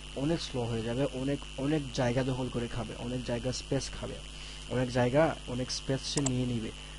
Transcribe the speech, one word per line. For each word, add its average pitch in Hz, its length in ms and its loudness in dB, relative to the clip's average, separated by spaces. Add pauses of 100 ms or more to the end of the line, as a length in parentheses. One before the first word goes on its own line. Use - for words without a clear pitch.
(160)
অনেক 156 260 2
স্লো 120 220 -2
হয়ে 113 180 0
যাবে, 120 320 2
অনেক, 135 240 0 (200)
অনেক 147 240 2 (120)
জায়গা 127 280 4
দখল 127 260 0
করে 117 200 -2
খাবে, 113 300 -4
অনেক 120 260 -2
জায়গা 120 280 0
space - 380 -2 (100)
খাবে, - 140 -6 (540)
অনেক 123 220 2
জায়গা, 127 460 6 (120)
অনেক 123 220 -2
space - 300 -2
সে - 200 0
নিয়ে 127 260 2
নিবে। 117 240 -2 (280)